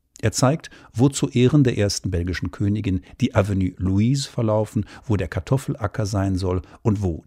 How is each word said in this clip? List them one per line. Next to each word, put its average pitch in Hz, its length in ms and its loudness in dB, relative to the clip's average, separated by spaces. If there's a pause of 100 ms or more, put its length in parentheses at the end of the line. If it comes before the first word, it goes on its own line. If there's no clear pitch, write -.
(220)
Er 110 100 0
zeigt, 139 360 0 (240)
wo 123 160 4
zu 139 220 -2
Ehren 127 340 4
der 123 140 2
ersten 101 320 -2
belgischen 90 400 -4
Königin 101 500 -2 (220)
die 120 120 0
Avenue 95 440 0
Louise 107 500 0
verlaufen, 107 560 -2 (220)
wo 107 100 2
der 90 120 -2
Kartoffelacker - 760 -4
sein 98 320 0
soll 90 240 -2 (220)
und 104 200 0
wo 85 240 -4